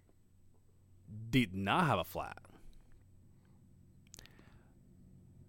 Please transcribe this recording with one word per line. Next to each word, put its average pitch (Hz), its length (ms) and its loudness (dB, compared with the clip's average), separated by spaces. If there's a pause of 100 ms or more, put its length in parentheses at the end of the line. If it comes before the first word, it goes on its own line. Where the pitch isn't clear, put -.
(1300)
did 113 240 4
not 117 320 4
have 113 100 4
a 82 60 2
flat. - 340 -6 (3000)